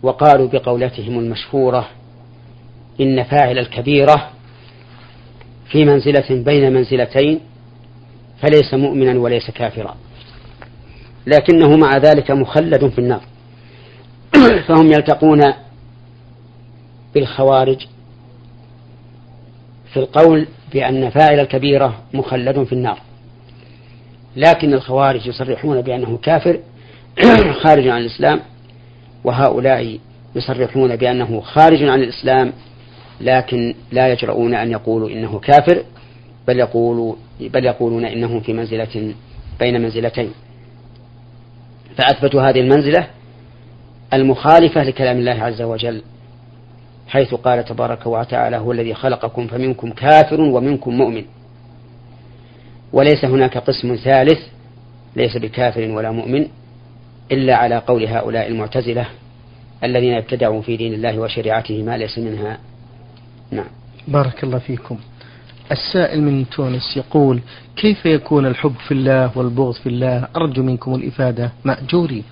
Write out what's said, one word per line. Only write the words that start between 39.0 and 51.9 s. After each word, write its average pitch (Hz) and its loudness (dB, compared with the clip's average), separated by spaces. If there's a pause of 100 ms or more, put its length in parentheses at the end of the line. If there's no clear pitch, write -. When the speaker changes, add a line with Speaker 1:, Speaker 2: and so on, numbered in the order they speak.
Speaker 1:
بين 120 0
منزلتين. 113 -4 (1700)
فأثبتوا 135 0
هذه 131 2
المنزلة 143 2 (1040)
المخالفة 143 4
لكلام 127 -2
الله 120 -4
عز 117 -6
وجل، 113 -6 (1040)
حيث 135 0
قال 123 -2
تبارك 117 -8
وتعالى: 117 -4
"هو 117 -6
الذي 117 -4
خلقكم 123 -6
فمنكم 123 -6
كافر 151 4
ومنكم 131 -2
مؤمن". 117 -2 (1700)